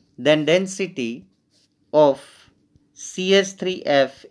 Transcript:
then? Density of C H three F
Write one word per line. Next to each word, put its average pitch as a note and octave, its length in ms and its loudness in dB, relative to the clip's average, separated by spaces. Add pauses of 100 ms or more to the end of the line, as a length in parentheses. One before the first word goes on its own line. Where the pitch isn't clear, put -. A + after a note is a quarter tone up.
(200)
then? D3+ 260 0
Density E3+ 840 -4 (680)
of D3 260 4 (760)
C F#3 400 -4
H F#3+ 180 0
three F#3 320 -8
F C#3 460 0